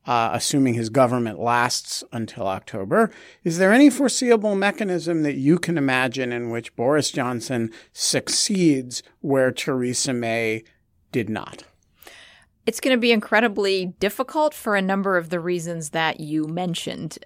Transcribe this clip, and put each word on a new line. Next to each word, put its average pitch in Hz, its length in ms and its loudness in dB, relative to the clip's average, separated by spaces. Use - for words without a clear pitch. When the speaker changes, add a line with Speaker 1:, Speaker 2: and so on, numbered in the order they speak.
Speaker 1:
uh, 117 260 2
assuming 127 420 2
his 113 140 -2
government 120 500 2
lasts 120 640 -2
until 113 340 -6
October? 104 640 -2
Is 170 140 -2
there 190 140 6
any 277 180 8
foreseeable 226 640 2
mechanism 180 680 0
that 147 120 0
you 139 240 4
can 170 180 -2
imagine 127 560 0
in 120 180 -6
which 117 240 -8
Boris 139 360 0
Johnson 123 600 -4
succeeds 143 1080 0
where 131 320 2
Theresa 127 640 -2
May 113 500 -2
did 117 160 -2
not? - 360 -8
Speaker 2:
It's - 160 -2
gonna 262 180 2
be 233 140 4
incredibly 202 760 2
difficult 294 540 0
for 208 240 -2
a 190 60 0
number 190 340 0
of 165 140 -2
the 175 100 -2
reasons 165 500 -4
that 160 300 -2
you 156 280 -4
mentioned. 165 760 -6